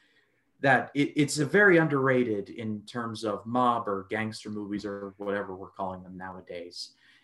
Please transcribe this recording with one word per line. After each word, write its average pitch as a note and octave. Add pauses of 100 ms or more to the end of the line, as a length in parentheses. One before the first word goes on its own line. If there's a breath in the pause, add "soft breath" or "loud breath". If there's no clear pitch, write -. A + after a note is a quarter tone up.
(600)
that B2+
it, C#3
it's D3
a D3+
very F#3+
underrated C3
in G#2+
terms A2
of G2+
mob A#2+
or G2
gangster A2
movies G#2
or G2+
whatever G2+
we're F#2
calling F#2
them F#2
nowadays. F2+ (320 soft breath)